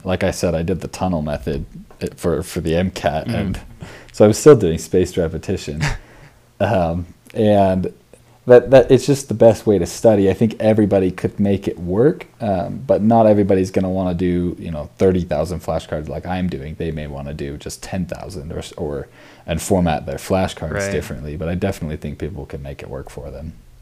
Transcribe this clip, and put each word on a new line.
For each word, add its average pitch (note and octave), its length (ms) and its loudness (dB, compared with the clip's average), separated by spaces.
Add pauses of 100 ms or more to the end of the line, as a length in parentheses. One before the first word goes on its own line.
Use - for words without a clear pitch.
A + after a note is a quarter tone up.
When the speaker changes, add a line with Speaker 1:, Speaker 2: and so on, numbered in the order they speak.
Speaker 1:
Like F#2 200 -4
I F#2+ 60 0
said, F2 240 -2
I E2 80 -2
did E2+ 200 -2
the - 80 -10
tunnel F2 340 -4
method D2+ 420 -6 (520)
for, E2+ 260 -4
for - 180 -10
the D#2+ 140 -2
M F#2 160 0
cat, - 340 -4
Speaker 2:
Mm-hmm. A#2 100 -4
Speaker 1:
and G2+ 240 -4 (520)
so - 140 6
I - 20 8
was G#2+ 100 4
still D3+ 180 10
doing F2 220 2
spaced F2+ 400 0
repetition. E2 680 -4
Speaker 2:
<laughs> - 40 0 (680)
Speaker 1:
Um, F2+ 480 0 (260)
and G2 580 4 (540)
that, B2 260 8
that C3 200 8
it's B2+ 140 4
just C#3+ 220 0
the - 60 -4
best A2 320 4
way G2+ 140 4
to F2 60 -2
study. G2+ 440 4
I F#2+ 40 2
think A2 260 0
everybody G2+ 520 2
could - 280 -6
make G2+ 280 0
it - 120 -6
work, G#2+ 480 0 (140)
um, F#2+ 440 -4
but F#2+ 160 2
not A2+ 260 6
everybody's G2 440 4
gonna F#2 180 -2
wanna F#2 240 -2
do, F2 460 0
you E2+ 120 -10
know, D2+ 260 -10
thirty F#2 240 2
thousand E2 400 -4
flashcards D#2+ 480 -6
like - 160 -10
I'm F#2 220 -4
doing. D#2 280 -8
They E2 160 -6
may D2+ 160 -8
wanna C#2 260 -10
do C#2+ 240 -10
just - 260 -14
ten F#2 220 -6
thousand D#2+ 460 -12
or, - 100 -10 (160)
or, D2 300 -8 (380)
and E2 160 -4
format F2 440 0
their C#2 120 -8
flashcards F#2 560 -4
Speaker 2:
Right. G2 180 -4
Speaker 1:
differently. D2+ 460 -8
But E2 120 -6
I F2+ 60 -4
definitely F2 420 -4
think C#2+ 220 -10
people D2 260 -10
can - 160 -12
make C#2 220 -12
it - 60 -14
work - 200 -12
for C#2 220 -14
them. D#2+ 220 -14 (280)